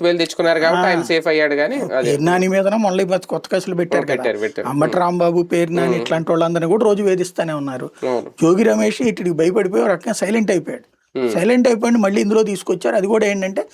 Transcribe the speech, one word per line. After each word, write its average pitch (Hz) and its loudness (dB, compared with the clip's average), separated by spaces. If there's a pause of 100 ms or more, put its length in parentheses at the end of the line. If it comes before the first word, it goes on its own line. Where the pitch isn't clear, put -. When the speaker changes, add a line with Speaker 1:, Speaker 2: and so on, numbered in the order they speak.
Speaker 1:
బెయిల్ 175 2
తెచ్చుకున్నారు 165 0
కాబట్టి 165 2
Speaker 2:
ఆ. - -
Speaker 1:
ఆయన 180 2
సేఫ్ 165 0
అయ్యాడు 151 2
కానీ 156 0
అదే. 131 -2
Speaker 2:
పేర్నాని 175 2
మీదన 196 2
మళ్ళీ 196 0
కొత్త 180 -4
కేసులు 185 -2
పెట్టారు 170 -2
Speaker 1:
ఓ, - -4
Speaker 2:
కదా. 139 -2
Speaker 1:
పెట్టారు, 123 -2
పెట్టారు. 107 -6
Speaker 2:
అంబటి 143 0
Speaker 1:
హ్మ్. 180 0
Speaker 2:
రాంబాబు, 175 0
పేర్నాని 170 0
Speaker 1:
హ్మ్. 170 -2
Speaker 2:
ఇట్లాంటి 165 -2
వాళ్ళందరినీ 165 0
కూడా 220 2
రోజు 208 2
వేధిస్తానే 180 -2
ఉన్నారు. 139 -8 (120)
Speaker 1:
అవును. 123 -4 (120)
Speaker 2:
జోగి 185 4
రమేష్ 214 0
ఇటుకి 185 -2
భయపడిపోయి 185 0
ఒక 233 0
రకంగా 196 -2
సైలెంట్ 208 -2
అయిపోయాడు. 151 -6
Speaker 1:
హ్మ్. 123 0
Speaker 2:
సైలెంట్ 233 2
అయిపోయింది, 233 2
మళ్ళీ 202 2
ఇందులో 220 2
తీసుకొచ్చారు. 196 -2
అది 196 0
కూడా 214 2
ఏంటంటే 196 -4